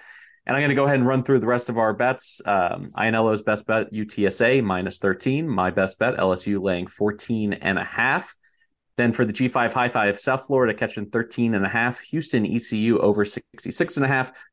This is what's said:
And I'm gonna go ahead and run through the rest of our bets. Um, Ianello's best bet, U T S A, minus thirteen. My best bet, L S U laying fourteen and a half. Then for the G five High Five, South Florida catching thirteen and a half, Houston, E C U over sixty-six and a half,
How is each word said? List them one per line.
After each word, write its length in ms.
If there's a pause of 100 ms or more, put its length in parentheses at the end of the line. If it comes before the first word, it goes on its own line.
(460)
And 120
I'm 40
gonna 140
go 80
ahead 160
and 80
run 160
through 160
the 80
rest 220
of 80
our 160
bets. 520
Um, 520
Ianello's 460
best 220
bet, 280
U 100
T 220
S 160
A, 180
minus 380
thirteen. 500
My 240
best 280
bet, 180
L 160
S 140
U 140
laying 260
fourteen 680
and 260
a 60
half. 500 (640)
Then 140
for 140
the 80
G 160
five 240
High 160
Five, 320
South 260
Florida 260
catching 360
thirteen 440
and 120
a 20
half, 320
Houston, 460
E 120
C 200
U 220
over 260
sixty-six 720
and 80
a 20
half, 240 (220)